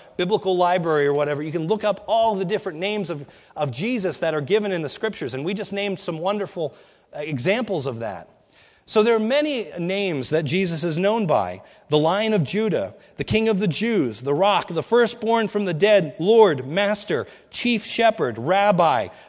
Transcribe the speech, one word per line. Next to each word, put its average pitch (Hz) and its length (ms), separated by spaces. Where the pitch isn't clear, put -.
biblical 185 400
library 165 500
or 143 60
whatever, 147 300
you 156 80
can 160 160
look 214 160
up 202 240
all 226 280
the 190 100
different 175 340
names 202 300
of, 143 160
of 147 160
Jesus 185 480
that 160 140
are 151 80
given 202 300
in 170 100
the 147 80
scriptures. 160 440
And 135 120
we 202 80
just 202 200
named 202 260
some 160 200
wonderful, 180 540
uh, 147 40
examples 160 680
of 117 140
that. 95 300
So 214 180
there 233 100
are 220 60
many 254 480
names 175 540
that 160 140
Jesus 170 380
is 160 140
known 202 300
by. 95 340
The 151 100
Lion 202 340
of 185 100
Judah, 160 520
the 143 60
King 220 240
of 202 120
the 208 80
Jews, 151 540
the 143 120
Rock, 185 360
the 165 120
firstborn 226 640
from 208 180
the 175 100
dead, 180 420
Lord, 180 480
Master, 180 600
Chief 240 340
Shepherd, 175 540
Rabbi, 165 680